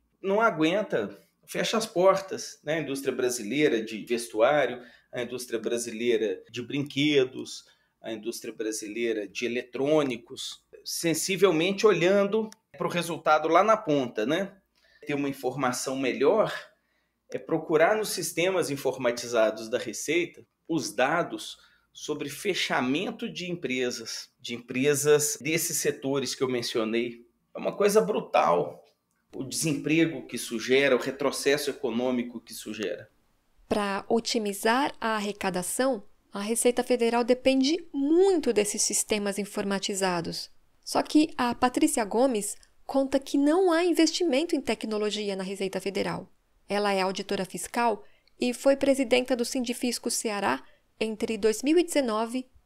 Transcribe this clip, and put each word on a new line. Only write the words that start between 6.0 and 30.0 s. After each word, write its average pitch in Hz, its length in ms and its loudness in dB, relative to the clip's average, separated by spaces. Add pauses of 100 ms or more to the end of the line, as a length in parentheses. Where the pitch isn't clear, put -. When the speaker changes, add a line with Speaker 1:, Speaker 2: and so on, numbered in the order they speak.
Speaker 1:
de 117 140 -10
brinquedos, 135 1000 0 (360)
a 113 120 -10
indústria 113 420 -10
brasileira 110 720 -4
de 117 180 -8
eletrônicos, 127 1200 -2 (200)
sensivelmente 175 1000 2
olhando 202 640 4 (300)
pro 170 100 -2
resultado 156 600 0
lá 165 160 6
na 165 120 4
ponta, 131 480 0
né? 170 280 -2 (520)
Ter 147 100 -4
uma 139 140 -2
informação 131 720 -2
melhor 135 560 2 (800)
é 127 60 -6
procurar 160 560 2
nos 214 140 -2
sistemas 170 600 -2
informatizados 120 1000 0
da 117 100 -2
Receita 127 680 -4 (220)
os 127 260 -4
dados - 720 -2 (320)
sobre 147 300 -8
fechamento 147 1000 -2
de 175 240 -8
empresas, 123 760 -6 (100)
de - 160 -12
empresas 139 880 2
desses 156 380 -2
setores 135 560 -2
que - 80 -4
eu 127 60 0
mencionei. 117 720 -2 (320)
É - 40 -10
uma - 160 -4
coisa 202 280 4
brutal 180 840 0 (500)
o - 80 -8
desemprego 151 840 0